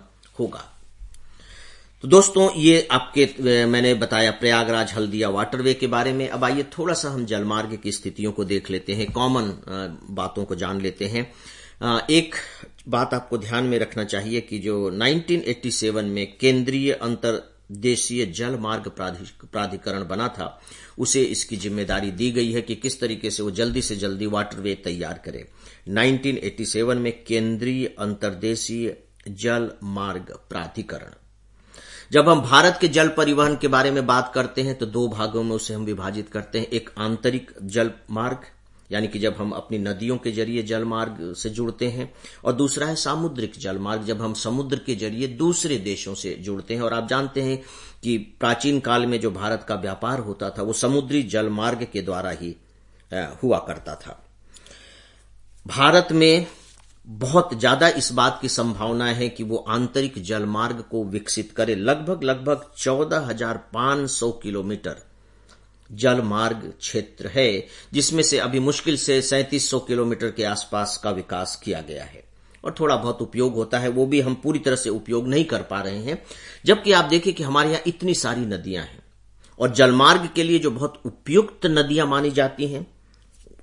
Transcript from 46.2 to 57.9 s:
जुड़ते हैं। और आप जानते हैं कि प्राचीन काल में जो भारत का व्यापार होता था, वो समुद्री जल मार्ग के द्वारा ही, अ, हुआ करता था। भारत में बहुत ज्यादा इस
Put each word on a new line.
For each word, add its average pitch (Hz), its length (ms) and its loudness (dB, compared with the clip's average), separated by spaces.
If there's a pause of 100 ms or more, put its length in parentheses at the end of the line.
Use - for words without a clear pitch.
जुड़ते 98 400 -8
हैं। 120 80 -2
और 113 120 0
आप 117 140 -4
जानते 135 340 -2
हैं 131 200 -2 (420)
कि 120 140 0
प्राचीन 123 640 0
काल 120 260 2
में 120 140 0
जो 107 120 -2
भारत 107 380 -4
का 110 60 -4
व्यापार 101 440 -6
होता 104 300 -8
था, 104 120 -8
वो 107 120 -2
समुद्री 139 500 0
जल 107 260 -2
मार्ग 113 440 -2
के 101 80 -4
द्वारा 92 280 -4
ही, 85 260 -8 (580)
अ, 80 300 -8
हुआ 113 160 2
करता 76 360 -10
था। - 300 -18 (1400)
भारत 160 440 6
में 160 360 6 (600)
बहुत 127 520 2
ज्यादा 135 280 6
इस 160 240 2